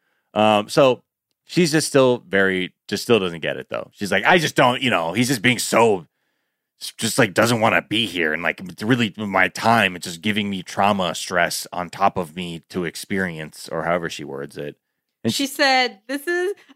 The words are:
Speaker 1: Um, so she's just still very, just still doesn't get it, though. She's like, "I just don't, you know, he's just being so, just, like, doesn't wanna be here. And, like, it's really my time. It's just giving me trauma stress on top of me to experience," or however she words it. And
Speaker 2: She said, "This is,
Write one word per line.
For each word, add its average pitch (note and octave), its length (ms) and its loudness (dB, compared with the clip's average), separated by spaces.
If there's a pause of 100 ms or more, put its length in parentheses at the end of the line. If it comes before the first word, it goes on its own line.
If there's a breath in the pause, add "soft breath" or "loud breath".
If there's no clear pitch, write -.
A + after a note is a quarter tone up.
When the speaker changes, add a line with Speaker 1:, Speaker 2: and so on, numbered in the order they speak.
(340)
Speaker 1:
Um, G#2+ 360 2
so C3 320 4 (440)
she's E3+ 260 2
just D3+ 160 0
still B2+ 400 4
very, F#2+ 460 0 (140)
just G2+ 160 -4
still A#2 160 6
doesn't F2 200 -4
get D2 180 -4
it, C2 120 -12
though. A1 240 -8
She's G2 180 -8
like, G2 140 0
"I E3+ 120 6
just D#3 180 -4
don't, C3 260 2
you B2+ 100 0
know, E2+ 220 0
he's A#2+ 140 2
just A#2+ 140 -2
being A#2+ 160 2
so, G#2+ 480 2 (920)
just, A2+ 200 -4
like, A2 160 2
doesn't A2+ 280 0
wanna G#2 200 4
be - 240 -2
here. E2+ 260 -2
And, D#2+ 120 -4
like, D#2+ 180 -2
it's F2+ 220 -12
really A#2 340 2
my F#2+ 300 0
time. G#2+ 480 2
It's E2+ 100 -14
just E2+ 160 -10
giving G#2 300 -2
me F#2 100 -6
trauma G2 540 0
stress - 580 -2
on F2 160 -6
top G2 260 0
of E2 200 -6
me E2+ 340 -10
to F2+ 160 -4
experience," E2 880 -8
or D#2+ 120 -4
however E2+ 240 0
she D2+ 160 -12
words C#2 320 -12
it. D2 200 -10 (480)
And A3+ 100 0
Speaker 2:
She C#4 140 -2
said, C4 600 0
"This C#4 200 -8
is, F4+ 260 -2 (220 soft breath)